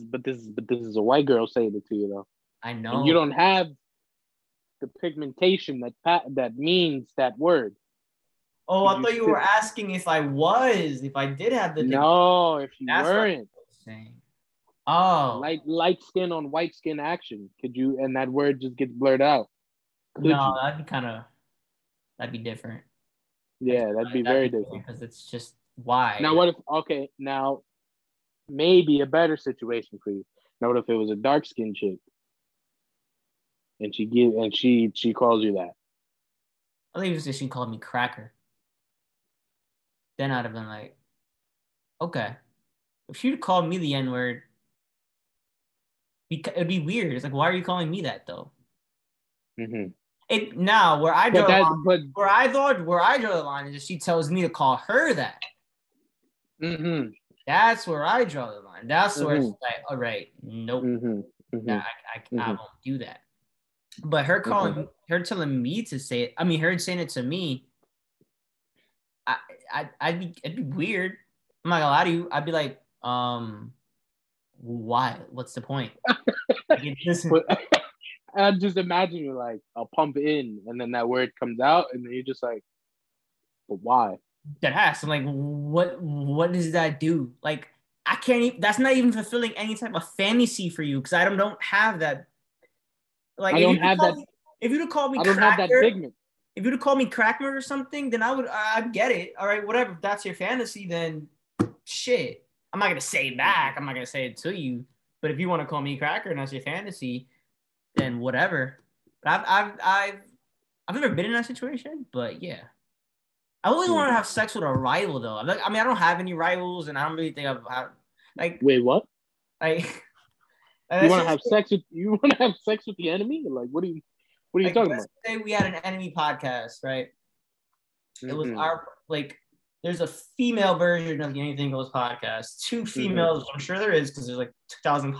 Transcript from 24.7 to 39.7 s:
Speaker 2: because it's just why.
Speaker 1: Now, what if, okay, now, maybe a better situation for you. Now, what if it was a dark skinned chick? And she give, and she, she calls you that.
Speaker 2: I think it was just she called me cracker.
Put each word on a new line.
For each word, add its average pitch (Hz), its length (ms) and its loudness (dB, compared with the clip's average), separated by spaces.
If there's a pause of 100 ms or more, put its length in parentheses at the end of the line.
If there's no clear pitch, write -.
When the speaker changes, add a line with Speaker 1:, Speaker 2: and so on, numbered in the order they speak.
Speaker 2:
because 117 160 -16
it's - 280 -18
just - 240 -12 (220)
why. 120 440 0
Speaker 1:
Now, 156 140 2
what 175 140 6
if, 165 60 0 (140)
okay, 147 500 -4
now, 135 440 -4 (840)
maybe 151 520 6
a 139 60 0
better 156 300 2
situation 117 640 -6
for 104 80 -6
you. 98 140 -8 (360)
Now, 120 80 0
what 120 100 2
if 110 100 -2
it 117 60 2
was 107 160 0
a 107 60 -2
dark 139 300 2
skinned 110 300 -6
chick? 92 220 -4 (1800)
And 104 140 -8
she 110 120 -4
give, 120 280 4
and 110 200 -2
she, 120 400 4
she 117 180 -2
calls 113 320 2
you 104 100 0
that. 90 160 -4 (1200)
Speaker 2:
I 190 60 -6
think 190 120 -2
it - 20 -2
was 147 100 -6
just 135 160 -6
she 135 80 -6
called 123 220 -6
me 110 80 -10
cracker. 120 540 -6 (1900)